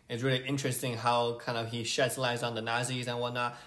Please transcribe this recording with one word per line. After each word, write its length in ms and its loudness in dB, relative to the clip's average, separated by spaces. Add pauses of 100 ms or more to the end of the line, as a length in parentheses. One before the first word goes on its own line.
it's 160 -4
really 220 2
interesting 500 0
how 420 4
kind 200 -2
of 120 -2
he 140 -4
sheds 340 2
light 260 0
on 120 -2
the 60 -2
Nazis 460 -2
and 120 -2
whatnot. 480 -2